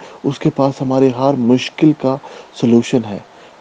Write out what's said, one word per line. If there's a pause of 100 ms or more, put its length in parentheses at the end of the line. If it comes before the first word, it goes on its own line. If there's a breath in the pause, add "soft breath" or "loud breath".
(240 loud breath)
اس
کے
پاس
ہمارے
ہر
مشکل (100)
کا (400 loud breath)
solution (100)
ہے۔ (440 loud breath)